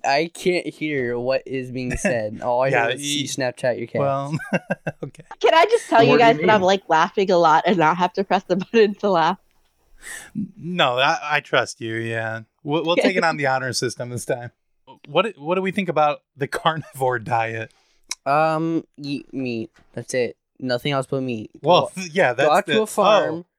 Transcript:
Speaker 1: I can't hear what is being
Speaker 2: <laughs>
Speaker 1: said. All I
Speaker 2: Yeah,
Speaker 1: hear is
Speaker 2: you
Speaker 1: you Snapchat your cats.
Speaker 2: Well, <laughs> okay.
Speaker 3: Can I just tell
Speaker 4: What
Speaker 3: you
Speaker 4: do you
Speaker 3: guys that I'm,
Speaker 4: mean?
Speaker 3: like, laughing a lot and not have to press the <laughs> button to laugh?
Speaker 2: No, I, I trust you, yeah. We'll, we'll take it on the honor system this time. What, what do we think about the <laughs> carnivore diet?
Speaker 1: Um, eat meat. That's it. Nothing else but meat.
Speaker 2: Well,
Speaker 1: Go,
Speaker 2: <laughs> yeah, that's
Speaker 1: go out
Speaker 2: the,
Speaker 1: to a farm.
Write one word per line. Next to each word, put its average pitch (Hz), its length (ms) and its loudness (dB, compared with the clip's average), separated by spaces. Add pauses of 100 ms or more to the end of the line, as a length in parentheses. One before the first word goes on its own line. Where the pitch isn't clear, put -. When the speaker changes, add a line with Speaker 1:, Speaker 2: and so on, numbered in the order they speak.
Speaker 1:
I 151 280 0
can't 180 340 -2
hear 139 500 -4
what 131 280 -2
is 127 260 -6
being 123 260 -6
Speaker 2:
<laughs> - 0 -
Speaker 1:
said. 113 440 -6
All 123 200 -2
I 135 60 0
Speaker 2:
Yeah, 120 200 0
Speaker 1:
hear 127 80 -2
is 143 200 -6
Speaker 2:
you 147 60 -4
Speaker 1:
you 127 60 -6
Snapchat 123 500 -4
your 113 100 -8
cats. - 120 -6
Speaker 2:
Well, 139 380 -4 (160)
<laughs> - 500 -8
okay. - 200 -18 (160)
Speaker 3:
Can 381 140 4
I 330 120 6
just 440 240 0
tell 233 100 6
Speaker 4:
What - 60 8
Speaker 3:
you - 40 4
Speaker 4:
do - 40 6
you - 60 6
Speaker 3:
guys 233 180 6
that - 120 2
I'm, 214 120 6
Speaker 4:
mean? 180 60 0
Speaker 3:
like, 190 220 2
laughing 180 420 2
a 175 60 4
lot 160 280 6
and 180 120 2
not 160 200 4
have 180 160 0
to 196 100 -2
press 196 200 0
the 175 140 -2
<laughs> 185 140 -6
button 214 240 4
to 202 140 -2
laugh? 170 300 2 (1160)
Speaker 2:
No, 151 400 0
I, 147 260 4
I 147 160 0
trust 131 400 0
you, 113 160 -6
yeah. 113 460 -4 (220)
We'll, 147 200 -2
we'll 170 120 0
take 185 200 2
it 180 80 2
on 160 140 0
the 139 100 -2
honor 131 240 -2
system 123 380 -6
this 120 160 -10
time. 120 260 -6 (560)
What, 170 300 -2
what 156 180 -4
do 190 60 -2
we 190 100 -4
think 185 180 -6
about 147 340 0 (120)
the 135 120 -6
<laughs> - 20 -14
carnivore 135 720 -2
diet? 113 520 -4 (540)
Speaker 1:
Um, 160 580 0 (140)
eat 143 360 -10
meat. 120 380 -6 (220)
That's - 200 -10
it. 120 240 -2 (220)
Nothing 127 320 -4
else 135 160 -2
but 135 160 -4
meat. 117 260 -8 (120)
Speaker 2:
Well, 151 340 4
Speaker 1:
Go, 185 120 -10
Speaker 2:
<laughs> 156 40 -16
yeah, 151 220 2
that's 135 160 2
Speaker 1:
go 151 60 4
out - 100 2
Speaker 2:
the, 156 80 -2
Speaker 1:
to 214 80 4
a 214 60 -2
farm. 185 580 2 (140)